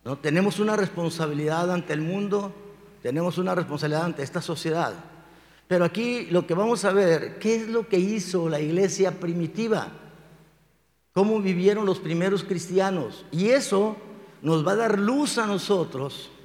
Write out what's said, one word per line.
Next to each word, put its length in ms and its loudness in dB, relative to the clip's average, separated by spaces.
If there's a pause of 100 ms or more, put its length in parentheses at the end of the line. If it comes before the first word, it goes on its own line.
No 140 -8
tenemos 400 2
una 180 2
responsabilidad 960 -2
ante 220 -2
el 80 -2
mundo, 500 -2 (500)
tenemos 360 -2
una 160 0
responsabilidad 500 -2
ante 180 -4
esta 200 -6
sociedad. 500 -2 (760)
Pero 200 4
aquí 400 -2
lo 200 2
que 60 -2
vamos 320 2
a 80 4
ver, 460 2
¿qué 180 2
es 120 -4
lo 200 0
que 100 4
hizo 520 0
la 100 -2
iglesia 520 2
primitiva? 760 -2 (1300)
¿Cómo 260 2
vivieron 460 2
los 140 0
primeros 440 0
cristianos? 880 -2
Y 160 2
eso 480 2 (460)
nos 240 2
va 60 2
a 40 2
dar 220 2
luz 400 0
a 80 0
nosotros 840 -2 (140)